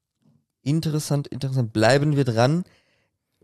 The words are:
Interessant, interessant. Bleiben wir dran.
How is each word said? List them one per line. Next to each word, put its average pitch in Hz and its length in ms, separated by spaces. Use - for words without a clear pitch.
Interessant, 151 600
interessant. 131 440
Bleiben 139 460
wir 139 80
dran. 127 400